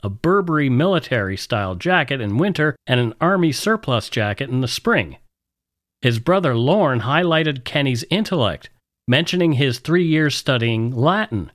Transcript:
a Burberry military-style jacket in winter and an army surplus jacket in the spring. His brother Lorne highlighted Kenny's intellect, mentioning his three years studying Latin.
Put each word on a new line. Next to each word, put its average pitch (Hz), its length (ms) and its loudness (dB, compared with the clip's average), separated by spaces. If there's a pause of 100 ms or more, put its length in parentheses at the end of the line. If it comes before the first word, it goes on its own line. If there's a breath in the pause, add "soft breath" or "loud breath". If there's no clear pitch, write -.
a 104 80 -4
Burberry 156 580 0
military-style 117 1080 0
jacket 143 440 0
in 104 180 -2
winter 156 360 0 (140)
and 127 100 2
an 120 220 0
army 175 320 2
surplus 143 560 -2
jacket 107 420 -4
in 131 120 0
the 127 60 -2
spring. 120 480 -2 (840)
His 117 160 2
brother 165 380 0
Lorne 135 460 2
highlighted 156 600 0
Kenny's 135 480 -2
intellect, 160 580 -2 (380)
mentioning 165 460 2
his 131 260 0
three 175 260 2
years 156 300 2
studying 117 560 0
Latin. 131 640 -2